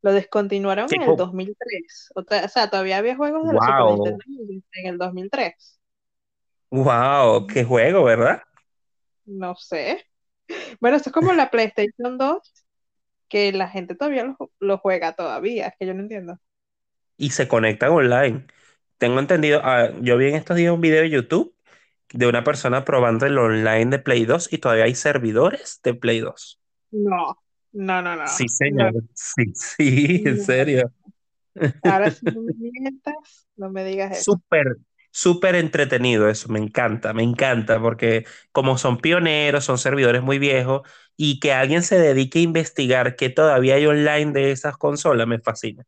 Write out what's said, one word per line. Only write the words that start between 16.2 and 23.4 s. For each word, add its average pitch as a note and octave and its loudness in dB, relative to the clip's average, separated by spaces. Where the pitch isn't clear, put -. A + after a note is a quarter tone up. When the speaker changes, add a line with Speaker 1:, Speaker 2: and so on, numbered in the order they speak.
Speaker 2:
Y C#3+ -4
se C3 -2
conectan A2+ 0
online. C3+ 2
Tengo B2 0
entendido, D3 2
ah, B2 2
yo A#2+ 2
vi C3 4
en D3 0
estos D#3 -2
días E3+ 2
un E3+ 0
video D#3 4
de E3 2
YouTube D#3 -2
de A#2+ 2
una A#2+ 2
persona C3+ -2
probando B2 2
el C#3+ 2
online A2 2